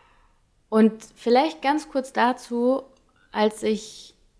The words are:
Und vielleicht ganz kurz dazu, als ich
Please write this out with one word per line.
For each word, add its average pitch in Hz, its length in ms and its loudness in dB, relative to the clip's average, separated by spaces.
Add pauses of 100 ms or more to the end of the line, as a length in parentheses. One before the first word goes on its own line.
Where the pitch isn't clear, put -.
(680)
Und 220 240 4 (240)
vielleicht 269 460 0
ganz 302 260 -2
kurz 262 240 -6
dazu, 247 720 0 (500)
als 214 320 0
ich - 500 -6 (260)